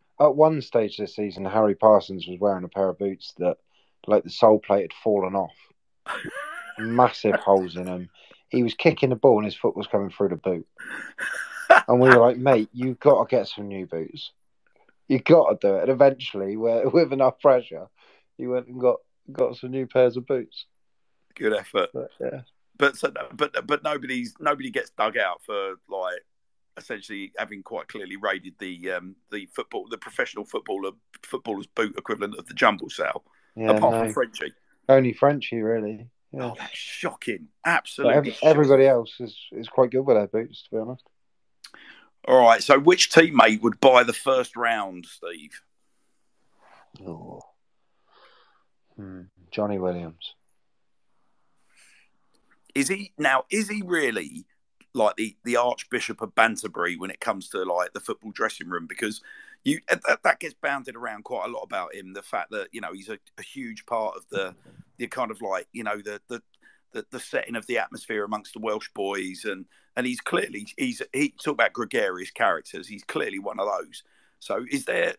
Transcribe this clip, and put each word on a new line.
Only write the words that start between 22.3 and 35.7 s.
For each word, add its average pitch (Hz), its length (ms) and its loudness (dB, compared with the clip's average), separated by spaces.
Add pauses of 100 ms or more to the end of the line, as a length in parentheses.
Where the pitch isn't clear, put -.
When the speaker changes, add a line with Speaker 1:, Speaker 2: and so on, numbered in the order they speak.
Speaker 2:
But 139 200 2
so, - 160 -4 (200)
but, 135 340 -4
but 147 180 -2
nobody's, 127 560 -6
nobody 143 300 -4
gets 117 200 -6
dug 110 260 -2
out 95 280 -4
for, 98 300 -6 (140)
like, 92 320 -8 (560)
essentially 101 640 -14
having 107 240 -8
quite - 260 -12
clearly 98 280 -14
raided 95 420 -6
the, 92 340 -10
um, 90 220 -8 (160)
the 101 240 -12
football, 113 340 -10
the 113 100 -12
professional - 460 -6
footballer, 98 460 -8 (320)
footballer's 107 460 -8
boot 107 280 -4
equivalent 101 420 -8
of - 80 -14
the - 80 -20
jumble 107 360 2
sale, - 320 -6 (320)
Speaker 1:
Yeah, 110 160 0
Speaker 2:
apart 110 220 4
Speaker 1:
no. 113 120 0
Speaker 2:
from 110 80 -4
Frenchie. 117 400 -6 (360)
Speaker 1:
Only 131 240 6
Frenchie, 143 500 0
really. 110 460 -4 (240)